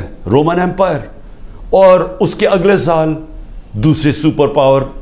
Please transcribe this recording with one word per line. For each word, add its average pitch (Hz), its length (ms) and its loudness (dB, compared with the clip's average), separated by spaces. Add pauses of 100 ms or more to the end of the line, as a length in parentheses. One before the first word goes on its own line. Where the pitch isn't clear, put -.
(280)
रोमन 151 320 2
एम्पायर, 180 500 -2 (680)
और 185 280 6 (180)
उसके 202 260 0
अगले 196 320 2
साल 156 380 0 (600)
दूसरी 143 360 2
सुपर 151 420 0
पावर 135 340 2 (120)